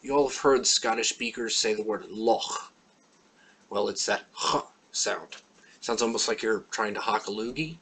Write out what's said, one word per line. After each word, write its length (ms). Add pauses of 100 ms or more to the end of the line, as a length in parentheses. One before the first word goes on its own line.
You 140
all 120
have 100
heard 280
Scottish 440
speakers 460
say 180
the 100
word 260
loch. 640 (960)
Well, 200
it's 180
that 180 (180)
h 180 (300)
sound. 460 (440)
Sounds 200
almost 260
like 140
you're 300
trying 220
to 60
hock 280
a 40
loogie. 500